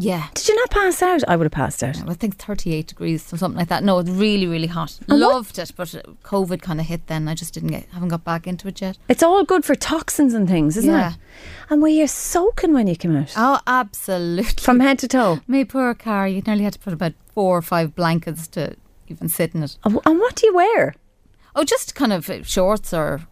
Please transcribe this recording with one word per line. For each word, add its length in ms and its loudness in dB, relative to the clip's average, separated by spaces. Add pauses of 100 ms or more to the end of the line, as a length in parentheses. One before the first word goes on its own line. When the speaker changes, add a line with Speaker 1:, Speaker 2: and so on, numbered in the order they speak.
Speaker 1:
Yeah. 240 -4 (100)
Speaker 2:
Did 140 -2
you 80 4
not 140 0
pass 320 0
out? 260 2
I 80 4
would 80 2
have 80 0
passed 320 -4
out. 120 -4 (120)
Speaker 1:
I 60 -6
think 240 -6
thirty-eight 480 -4
degrees 460 -6
or 40 -6
something 220 -4
like 100 -2
that. 160 -2
No, 140 4
it's 120 -2
really, 360 2
really 220 -2
hot. 380 -8
Speaker 2:
And 140 4
what 140 6
Speaker 1:
Loved 240 -6
it, 180 -10
but 180 -10 (300)
covid 380 -2
kinda 200 -4
hit 260 -6
then. 200 -4
I 60 -4
just 180 -10
didn't 200 -8
get, 200 -8
haven't 160 -6
got 160 -4
back 220 -6
into 220 -8
it 120 -12
yet. 160 -6 (140)
Speaker 2:
It's 120 2
all 220 4
good 220 0
for 80 2
toxins 580 0
and 160 0
things, 300 2
isn't 120 4
Speaker 1:
Yeah. 200 4
Speaker 2:
it? 60 -10 (520)
And 140 4
were 60 6
you 180 4
soaking 680 0
when 140 4
you 100 0
came 180 0
out? 220 -2
Speaker 1:
Oh, 300 2
absolutely. 1000 -2
Speaker 2:
From 160 6
head 200 4
to 80 -4
toe? 380 2
Speaker 1:
My 180 2
poor 300 -2
car, 320 -2
you 200 -2
nearly 180 0
had 80 -2
to 80 -18
put 140 -8
about 180 -2 (220)
four 240 2
or 40 0
five 320 -2
blankets 540 -2
to 280 -6 (320)
even 200 -8
sit 260 -2
in 80 -2
it. 220 -10
Speaker 2:
And 100 2
wh-, 120 -2
and 120 6
what 180 0
do 100 4
you 80 4
wear? 400 2 (600)
Speaker 1:
Oh, 100 0
just 300 -4
kind 200 0
of, 160 -4
uh, 120 -8
shorts 520 0
or 260 -2 (120)